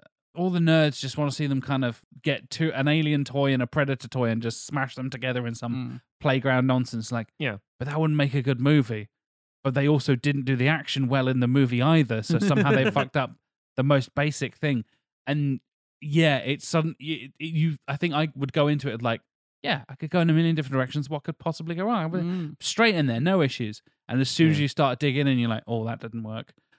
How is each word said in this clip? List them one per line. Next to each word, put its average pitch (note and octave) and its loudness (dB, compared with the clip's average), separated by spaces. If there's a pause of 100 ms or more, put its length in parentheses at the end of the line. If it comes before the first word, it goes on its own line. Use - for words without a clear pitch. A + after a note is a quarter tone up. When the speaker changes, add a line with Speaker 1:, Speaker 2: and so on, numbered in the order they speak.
(340)
Speaker 1:
all F3+ -2
the F3 0
nerds D#3+ 4
just C3+ -8
wanna D3 0
see D3 -2
them C3+ 0
kind C3+ -2
of A#2+ -6 (200)
get - -4
to D#3+ -2
an C#3 2
alien D3+ 2
toy C#3 0
and B2+ 2
a B2 0
predator C#3 -2
toy B2 0
and A2+ -2
just A#2 -6
smash C3+ -6
them B2+ -8
together B2 -4
in A#2 -6
some A#2+ -6
Speaker 2:
Mm. B2 -8 (200)
Speaker 1:
playground C3 2
nonsense. B2 -2
Like, A#2 -6 (100)
Speaker 3:
Yeah. A#2 -4 (200)
Speaker 1:
but B2+ -6
that D3 -4
wouldn't D#3 2
make C#3 0
a C3+ 0
good B2+ 0
movie. A#2 2 (560)
But C3+ -2
they C#3 2
also C#3+ 4
didn't C#3 -2
do C3 0
the B2+ 2
action C#3 -2
well A#2+ 0
in B2+ 0
the B2 2
movie B2 4
either. C3+ 4
So - 0
somehow C#3+ 4
they C3+ 4
Speaker 2:
<laughs> - -
Speaker 1:
fucked C3+ -2
up C3 -2 (400)
the B2+ 0
most C#3 2
basic C#3+ -2
thing. C#3 -2 (420)
And C#3+ -2 (400)
yeah, D3+ 2
it's C#3 -6
sudden, D#3+ -2
y-, C#3 -8 (100)
y-, D#3 -6
you, D#3+ 0 (100)
I C#3 -4
think E3+ -4
I D3+ 0
would C#3 -6
go D3 2
into C#3+ -2
it A#2 -8
like, A2+ -2 (400)
"Yeah, C#3+ -4
I C#3 -18
could D#3 -10
go F3+ 2
in E3 4
a D#3+ 4
million E3 4
different C3+ -4
directions. C3 -2
What D3+ -8
could - -8
possibly E3 -6
go F#3 -4
wrong?" A#3 0
I D#3+ -2
would F3 -4
Speaker 2:
Mm. E3+ -6
Speaker 1:
straight A3 2
in D3 2
there, A#2 0
no F3+ 2
issues. B2 -2 (280)
And B2 0
as B2+ 0
soon D#3+ 4
as D3 2
Speaker 3:
Yeah. D3 2
Speaker 1:
you C#3 0
start C3 0
digging C#3+ 0
in, C3 2
you're A#2+ 2
like, A2 -4
"Oh, A2+ -2
that A2+ -8
didn't A2+ -10
work. A2 -12 (260)